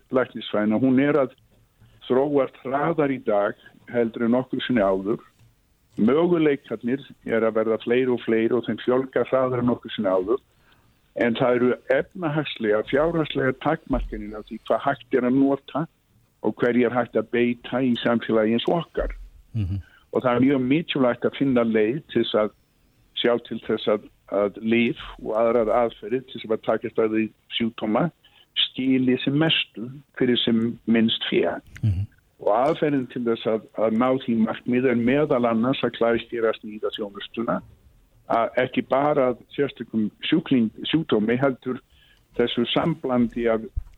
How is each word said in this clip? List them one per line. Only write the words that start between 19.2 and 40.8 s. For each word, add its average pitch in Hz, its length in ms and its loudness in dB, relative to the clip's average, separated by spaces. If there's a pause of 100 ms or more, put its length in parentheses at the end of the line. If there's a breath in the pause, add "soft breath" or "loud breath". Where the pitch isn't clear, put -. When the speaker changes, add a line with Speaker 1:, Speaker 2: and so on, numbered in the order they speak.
Speaker 2:
Mhm. 98 320 -4 (320 soft breath)
Speaker 1:
Og 113 100 0
það 123 80 2
er 123 140 4
mjög 135 180 2
mikilvægt 131 640 0
að - 100 -2
finna 127 260 2
leið 110 380 2
til - 220 -2
þess - 120 -4
að 107 200 0 (600)
sjá 120 220 2
til 113 220 -8
þess - 280 -4
að, 107 200 0 (220)
að 98 300 -2
lyf 117 440 0 (120)
og 113 200 -8
aðrar 117 360 2
aðferðir 117 520 -2
til - 160 -16
þess 107 80 -14
að 110 160 -2
takast 110 340 -4
á 113 80 2
við 110 220 0 (220)
sjúkdóma 113 580 -2 (480 soft breath)
skili 127 640 0
sem 139 180 -2
mestu 151 540 -2 (240)
fyrir 120 260 2
sem 113 240 2 (180)
minnst 113 420 2
fé. - 200 0 (340)
Speaker 2:
Mhm. 98 300 0 (320)
Speaker 1:
Og 90 100 -2
aðferðin 139 580 2
til 127 140 -8
þess 117 240 -2
að, 110 280 -2
að 110 200 0
ná 117 200 2
því 131 240 -2
markmið 123 500 0
er 120 100 2
meðal 131 480 2
annars 117 380 0
að 120 100 0
klæðskerast 117 720 0
nýta 107 260 -8
þjónustuna, 113 720 -6 (680)
að 113 260 0
ekki 127 260 -2
bara 139 460 0
að 120 220 -4
sérstökum 113 580 -4 (120)
sjúkling-, 123 520 2 (100)